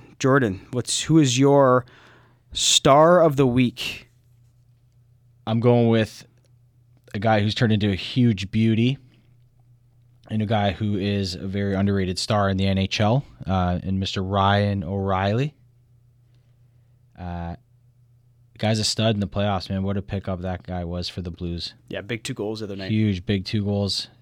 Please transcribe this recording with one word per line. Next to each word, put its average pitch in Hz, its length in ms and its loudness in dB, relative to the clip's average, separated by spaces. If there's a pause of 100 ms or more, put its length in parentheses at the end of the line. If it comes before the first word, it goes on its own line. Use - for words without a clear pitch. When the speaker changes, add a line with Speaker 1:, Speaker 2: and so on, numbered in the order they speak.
(200)
Speaker 1:
Jordan, 131 520 0
what's, - 320 -6
who 156 140 4
is 131 220 4
your 135 460 4 (640)
star 156 720 4
of 151 160 4
the 139 100 4
week? - 640 -2 (1400)
Speaker 2:
I'm 113 140 0
going 120 260 4
with 113 400 0 (880)
a 104 60 -4
guy 110 200 2
who's 104 160 0
turned 113 160 2
into 104 180 2
a 98 60 0
huge 104 560 0
beauty 113 460 2 (1300)
and 110 120 -2
a 107 40 -2
guy 101 260 0
who 104 260 -2
is 98 380 -2
a 95 120 -10
very 101 260 -4
underrated 95 460 0
star 104 300 0
in 95 80 0
the 95 100 0
N 95 120 0
H 95 200 -2
L, 113 240 2 (240)
uh, 90 340 0
and 95 160 -4
Mister 95 240 -4
Ryan 98 600 0
O'Reilly. 98 720 -2 (1600)
Uh, 87 380 -10 (960)
the - 80 -20
guy's 110 200 0
a 107 40 -2
stud 110 320 0
in 101 60 -2
the 98 60 -2
playoffs, 101 420 -2
man. 95 140 -2
What 98 120 -2
a 98 60 -4
pickup 95 400 -6
that 92 220 -8
guy 90 200 -8
was 87 240 -6
for - 140 -10
the 87 100 -8
Blues. 85 440 -8 (120)
Speaker 1:
Yeah, 92 140 -8
big 104 220 -8
two 135 100 -8
goals 110 260 -6
the 110 60 -10
other 98 100 -10
night. 95 160 -6
Speaker 2:
Huge, 107 340 0
big 98 200 -2
two 107 180 -4
goals. 101 460 -4 (120)